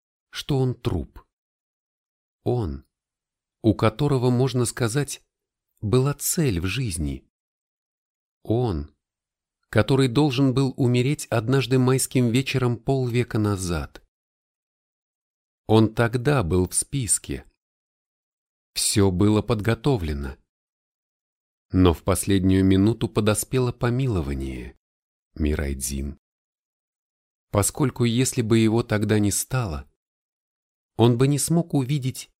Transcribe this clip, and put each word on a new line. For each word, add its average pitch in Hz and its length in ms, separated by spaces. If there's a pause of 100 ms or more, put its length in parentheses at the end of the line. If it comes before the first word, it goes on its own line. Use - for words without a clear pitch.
(300)
что - 280
он 127 160
труп. - 500 (1160)
Он, 104 420 (800)
у 107 120
которого, 127 560
можно 123 340
сказать, 120 580 (580)
была 131 340
цель 123 460
в 90 60
жизни. 85 600 (1120)
Он, 107 520 (760)
который 131 400
должен 135 460
был 135 220
умереть 123 500
однажды 123 520
майским 127 520
вечером 123 480
полвека 123 600
назад. 92 640 (1600)
Он 110 280
тогда 120 480
был 90 260
в - 60
списке. - 720 (1300)
Всё 98 400
было 104 300
подготовлено. 98 960 (1400)
Но 90 220
в - 80
последнюю 95 640
минуту 101 440
подоспело 120 600
помилование, 69 1080 (580)
Мирайдзин. 71 840 (1300)
Поскольку 120 520
если 120 400
бы 110 160
его 113 240
тогда 107 380
не 101 100
стало, 92 580 (1080)
он 117 200
бы 131 120
не 143 100
смог 165 360
увидеть 131 540 (120)